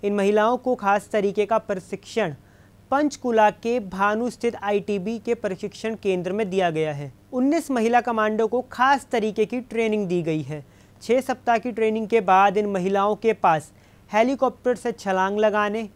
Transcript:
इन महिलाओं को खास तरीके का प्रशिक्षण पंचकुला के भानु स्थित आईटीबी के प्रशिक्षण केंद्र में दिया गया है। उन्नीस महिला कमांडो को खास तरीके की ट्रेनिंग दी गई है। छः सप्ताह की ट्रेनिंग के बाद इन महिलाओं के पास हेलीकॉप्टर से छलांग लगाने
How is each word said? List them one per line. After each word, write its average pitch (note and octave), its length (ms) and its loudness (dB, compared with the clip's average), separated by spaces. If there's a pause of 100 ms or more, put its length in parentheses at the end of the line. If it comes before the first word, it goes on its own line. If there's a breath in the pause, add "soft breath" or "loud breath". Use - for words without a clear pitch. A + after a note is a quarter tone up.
इन G3+ 100 0
महिलाओं G#3 420 2
को B3 180 0
खास G3+ 340 0
तरीके G3+ 380 0
का A3 120 2
प्रशिक्षण F#3+ 760 -4 (560 soft breath)
पंचकुला B3 600 2
के A#3 300 -4
भानु G#3 500 -2
स्थित A#3+ 260 -4
आईटीबी G#3 640 -4
के A#3 160 -2
प्रशिक्षण G#3+ 600 -8
केंद्र F#3 380 -2
में G#3 180 -2
दिया F3+ 200 0
गया D#3 220 -2
है। C#3+ 200 -10 (200)
उन्नीस C#4 380 0
महिला A#3 300 4
कमांडो A3 460 0
को A#3 140 -2
खास C4 520 0
तरीके A3 320 0
की A#3+ 160 -4
ट्रेनिंग G#3+ 480 -2
दी F3 140 0
गई D#3 200 -2
है। C#3+ 240 -12 (360 soft breath)
छः B3 180 2
सप्ताह A#3+ 380 0
की B3 140 -4
ट्रेनिंग A3 360 -2
के A3+ 120 4
बाद F#3+ 360 4
इन G#3 100 0
महिलाओं G3 500 0
के A3 160 0
पास E3 400 0 (400 soft breath)
हेलीकॉप्टर B3 600 0
से A#3 180 -6
छलांग F#3+ 460 -2
लगाने G#3 580 0